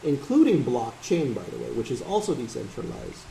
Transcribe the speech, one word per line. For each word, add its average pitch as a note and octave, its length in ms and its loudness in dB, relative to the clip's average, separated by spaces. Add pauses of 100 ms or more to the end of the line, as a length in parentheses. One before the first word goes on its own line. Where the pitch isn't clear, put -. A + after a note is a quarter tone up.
including F3+ 600 4
blockchain, B2 680 0
by F#2+ 100 -4
the - 140 -10
way, A#1 140 -6
which A2+ 200 -2
is A#2+ 100 -4
also G3+ 340 0
decentralized A2+ 960 -8